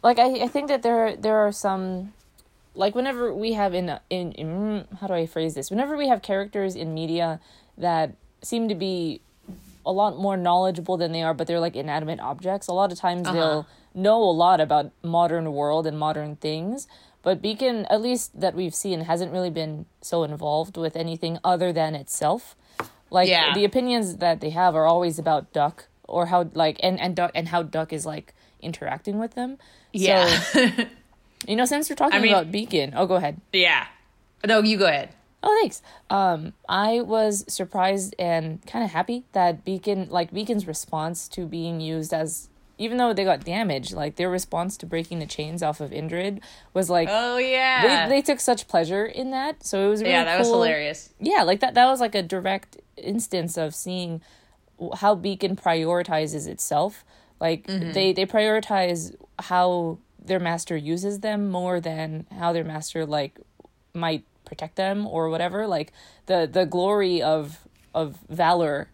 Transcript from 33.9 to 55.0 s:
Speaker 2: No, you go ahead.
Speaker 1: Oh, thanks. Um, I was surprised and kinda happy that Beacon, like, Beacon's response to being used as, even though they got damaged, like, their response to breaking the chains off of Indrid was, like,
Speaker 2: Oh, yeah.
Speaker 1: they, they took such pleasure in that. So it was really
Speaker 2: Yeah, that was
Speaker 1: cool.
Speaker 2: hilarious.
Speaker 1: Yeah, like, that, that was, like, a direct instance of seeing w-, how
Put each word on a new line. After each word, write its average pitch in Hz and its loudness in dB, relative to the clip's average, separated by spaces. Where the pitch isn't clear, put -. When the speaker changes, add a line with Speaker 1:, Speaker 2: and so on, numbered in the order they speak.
Speaker 2:
No, 214 6
you 220 2
go 190 6
ahead. 147 0
Speaker 1:
Oh, 427 4
thanks. 311 -2
Um, 175 0
I 214 2
was 214 0
surprised 190 -2
and 165 -2
kinda 233 -4
happy 196 -4
that 175 2
Beacon, 190 -4
like, 170 -2
Beacon's 208 -4
response 160 -8
to 180 -8
being 165 -6
used 160 -4
as, 160 -4
even 226 -4
though 240 4
they 196 0
got 156 2
damaged, 165 -2
like, 147 -6
their 180 0
response 180 -4
to - -14
breaking 165 -6
the 151 -6
chains 160 -8
off 151 -2
of 139 -8
Indrid 175 -6
was, 185 0
like, 175 4
Speaker 2:
Oh, 240 0
yeah. 254 4
Speaker 1:
they, 269 4
they 285 4
took 285 0
such 240 2
pleasure 180 2
in 254 -6
that. 269 -4
So 196 0
it 202 4
was 214 2
really 185 2
Speaker 2:
Yeah, 165 4
that 170 2
was 240 4
Speaker 1:
cool. 233 4
Speaker 2:
hilarious. 151 -2
Speaker 1:
Yeah, 330 2
like, 190 4
that, 262 0
that 247 8
was, 262 4
like, 226 0
a 196 0
direct 190 -4
instance 185 -4
of 156 -2
seeing 175 -8
w-, - -8
how 208 4